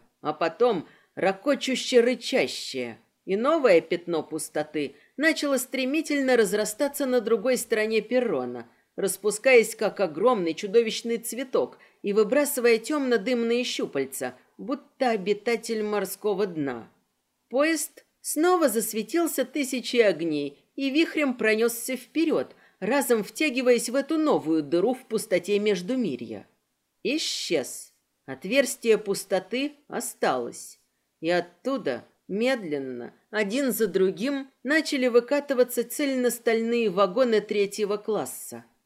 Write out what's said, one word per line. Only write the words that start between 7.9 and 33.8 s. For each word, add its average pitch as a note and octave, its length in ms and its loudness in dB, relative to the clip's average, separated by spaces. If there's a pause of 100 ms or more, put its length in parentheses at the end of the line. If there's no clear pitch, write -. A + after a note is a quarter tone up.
перрона, E3 680 -2 (260)
распускаясь, G#3+ 800 4
как G3+ 240 -2
огромный F3+ 540 2
чудовищный A3+ 640 0
цветок, A3+ 600 -2 (240)
и G3+ 120 -2
выбрасывая A#3 640 4
тёмно-дымные A#3+ 880 0
щупальца, C3+ 680 -4 (220)
будто B3 520 -4
обитатель A3 720 -2
морского G#3 640 -2
дна. C#3 440 -6 (600)
Поезд D4+ 560 -2 (160)
снова E4+ 480 2
засветился A3+ 760 -2
тысячей B3+ 640 0
огней D3+ 560 -2 (120)
и C4+ 140 -2
вихрем D4+ 440 0
пронёсся A3+ 640 0
вперёд – C#4 580 -2 (240)
разом A#3+ 440 0
втягиваясь A#3+ 640 0
в A#3 60 -4
эту C#4 220 0
новую F#3+ 460 2
дыру F3 300 0
в - 140 -8
пустоте G3+ 520 0
междумирья. F3+ 880 -2 (560)
Исчез. - 920 -4 (320)
Отверстие A3 720 0
пустоты G#3 760 -4 (140)
осталось. B2+ 920 -4 (400)
И D#3+ 100 -4
оттуда, F3 760 -2 (240)
медленно, D#3 880 -4 (160)
один A3 420 -2
за A3 160 0